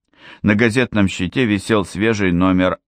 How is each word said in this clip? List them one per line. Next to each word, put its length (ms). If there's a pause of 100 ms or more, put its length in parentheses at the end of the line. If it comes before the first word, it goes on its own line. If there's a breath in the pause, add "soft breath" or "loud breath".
(440 loud breath)
На 120
газетном 520
щите 380
висел 400
свежий 480
номер 560